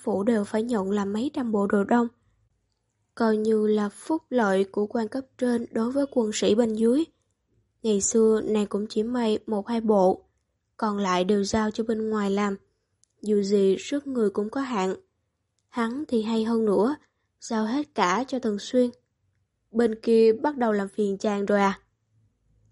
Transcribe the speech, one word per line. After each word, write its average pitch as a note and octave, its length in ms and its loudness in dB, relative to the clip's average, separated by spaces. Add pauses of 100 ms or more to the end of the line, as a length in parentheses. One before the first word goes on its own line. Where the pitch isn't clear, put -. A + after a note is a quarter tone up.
phủ G3+ 200 -2
đều G#3 220 2
phải A3 180 -2
nhận A3 280 -2
làm G3+ 220 -2
mấy A#3 220 -4
trăm A#3+ 180 -4
bộ G3+ 140 2
đồ G3+ 180 2
đông. A#3+ 240 2 (1040)
Coi A3 220 2
như G#3+ 300 2
là G#3 220 0
phúc - 420 -6
lợi G3 340 2
của G#3 220 -4
quan A3 220 -4
cấp C4+ 160 -8 (140)
trên A#3+ 320 -2
đối A3+ 200 -2
với C#4 200 0
quân A3 220 0
sĩ G3 220 2
bên A3+ 200 2
dưới. A#3 300 2 (760)
Ngày G#3 180 0
xưa A3 440 2
nàng G#3 220 0
cũng G#3 220 -4
chỉ G#3+ 140 -2
may A3+ 440 -2
một G#3 220 -4
hai A#3 120 -2
bộ, G3+ 440 4 (520)
còn G#3 220 -4
lại F#3 260 0
đều G3+ 200 2
giao G#3+ 260 -2
cho A3 140 -4
bên A3 260 -4
ngoài G#3 200 -2
làm. G3 260 -2 (680)
Dù G#3 200 0
gì G3 360 2
sức C#4+ 280 -6
người A#3+ 240 -2
cũng G#3 200 -4
có C#4 100 -6
hạn. G#3 340 -4 (720)
Hắn A#3+ 400 -4
thì A3+ 140 0
hay A3 220 -2
hơn A3+ 200 0
nữa, G#3+ 320 2 (440)
giao A3 260 -4
hết C#4+ 280 -4
cả G3 340 0
cho C4 100 -4
Tần A3 200 -4
Xuyên. B3 320 0 (800)
"Bên A3 320 0
kia A3+ 300 6
bắt C#4+ 240 -2
đầu A#3+ 160 0
làm G3 160 -2
phiền G3 300 -2
chàng G3+ 280 -2
rồi G3+ 140 4
à?" G3 200 0 (920)